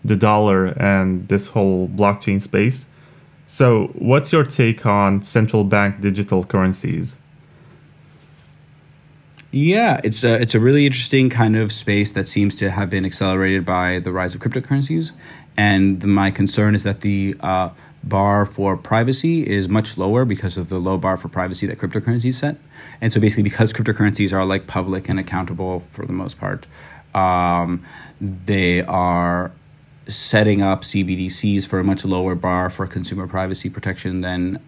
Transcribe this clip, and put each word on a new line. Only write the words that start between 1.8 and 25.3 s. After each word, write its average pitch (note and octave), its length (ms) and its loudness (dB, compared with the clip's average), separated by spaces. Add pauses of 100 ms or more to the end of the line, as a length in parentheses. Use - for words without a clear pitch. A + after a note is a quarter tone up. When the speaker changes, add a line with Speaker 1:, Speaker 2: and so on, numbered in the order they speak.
Speaker 1:
blockchain G2+ 560 0
space. A2+ 440 0 (600)
So, A#2 480 2
what's C#3 380 2
your D#3 120 6
take A2+ 400 0
on G2+ 380 2
central A2 400 2
bank G2 380 2
digital G2 420 0
currencies? F#2 760 -2 (2250)
Speaker 2:
Yeah, F3+ 520 2
it's A2 220 -2
a, A#2+ 160 4
it's A#2+ 140 0
a A2+ 60 4
really C#3 260 6
interesting C3 440 2
kind A2 260 4
of A2 160 0
space G#2 400 0
that F#2+ 140 -4
seems G2+ 300 0
to G2 140 -2
have F#2+ 200 -4
been F#2+ 140 -2
accelerated F#2+ 600 0
by F2+ 360 0
the F2+ 120 -6
rise F2+ 220 -4
of G#2+ 60 -12
cryptocurrencies. C#3 720 -2 (460)
And G2 480 2
my G2 240 2
concern G#2 440 0
is G#2 100 -2
that G#2 160 -4
the, G2 400 -2
uh, F#2 300 -2 (340)
bar G2+ 420 2
for G2 300 -2
privacy C3+ 680 0
is G2 260 -2
much G#2 300 -2
lower G#2 260 2
because G2 320 -4
of F2 120 -6
the F#2+ 100 -4
low F#2 180 0
bar F#2 200 -2
for F2+ 120 -12
privacy F#2 380 -4
that - 120 -6
cryptocurrencies A#2 560 -2
set. C#3+ 220 -4 (440)
And A2+ 120 0
so G#2+ 80 4
basically G#2 220 4
because G#2+ 300 2
cryptocurrencies G#2 600 0
are, F#2+ 120 0
like, F#2+ 240 -2
public F#2 400 -4
and G2 100 0
accountable F#2 640 -6 (100)